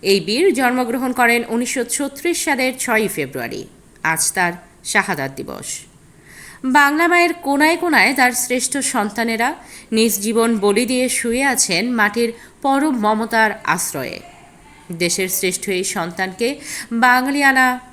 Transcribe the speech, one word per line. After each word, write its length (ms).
এই 180
বীর 340
জন্মগ্রহণ 580
করেন 380
উনিশশো 340
ছত্রিশ 640
সালের 340
ছয়ই 280
ফেব্রুয়ারি। 540
আজ 300
তার 200
শাহাদাত 520
দিবস। 320
বাংলা 420
মায়ের 260
কোনায় 440
কোনায় 360
তার 180
শ্রেষ্ঠ 460
সন্তানেরা 760
নিজ 280
জীবন 300
বলি 260
দিয়ে 240
শুয়ে 340
আছেন 480
মাটির 420
পরম 380
মমতার 520
আশ্রয়ে। 560
দেশের 380
শ্রেষ্ঠ 400
এই 140
সন্তানকে 760
বাঙালিয়ানা 880